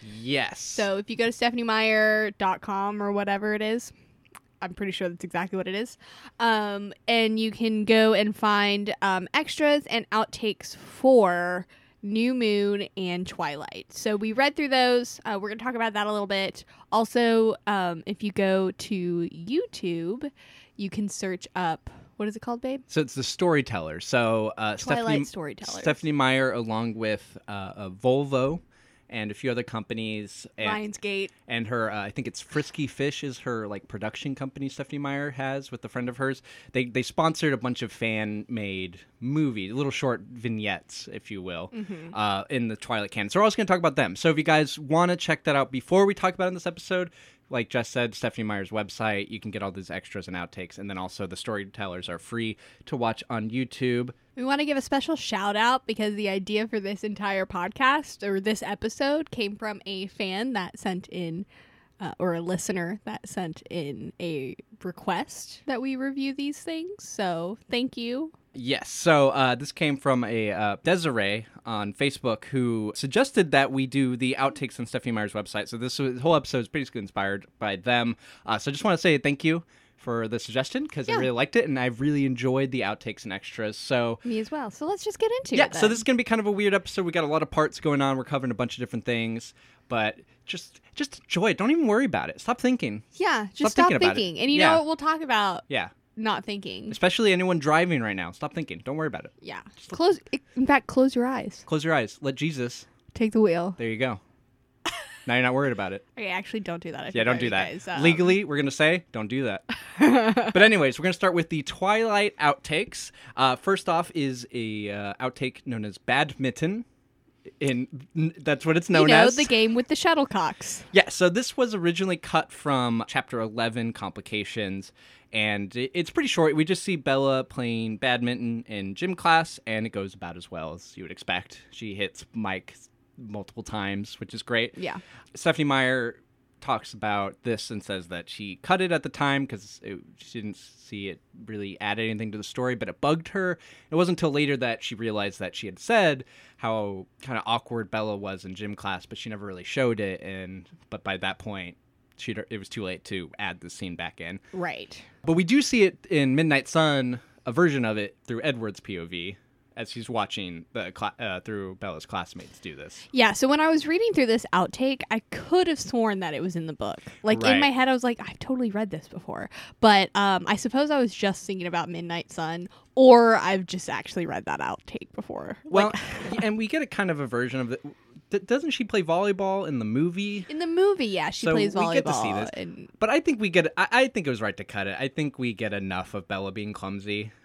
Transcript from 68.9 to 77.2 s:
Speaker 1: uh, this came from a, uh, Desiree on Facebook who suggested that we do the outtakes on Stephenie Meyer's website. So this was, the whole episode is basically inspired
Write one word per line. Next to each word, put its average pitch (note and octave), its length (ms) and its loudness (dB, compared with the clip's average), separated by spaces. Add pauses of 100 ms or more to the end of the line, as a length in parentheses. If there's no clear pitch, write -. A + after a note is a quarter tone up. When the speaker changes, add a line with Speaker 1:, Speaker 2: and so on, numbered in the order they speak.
Speaker 1:
uh, C3 260 4
this C3+ 160 -10
came D3 260 0
from C3 260 2
a, A2 280 0
uh, G2+ 320 0
Desiree A#2 600 2 (200)
on G#2 280 -4
Facebook C3+ 520 -2
who A#2 500 0
suggested D#3+ 560 2
that C#3 200 6
we C3+ 140 2
do B2+ 320 2
the B2+ 220 0
outtakes C3+ 400 -2
on A#2 80 -6
Stephenie B2 240 -4
Meyer's G#2+ 220 -2
website. G#2 340 -6
So A#2+ 100 -10
this A#2+ 220 -6
was, C3 160 0
the B2 60 -8
whole D#3+ 140 6
episode C3+ 240 2
is A2+ 80 -4
basically C3 340 -6
inspired G2 440 -4 (140)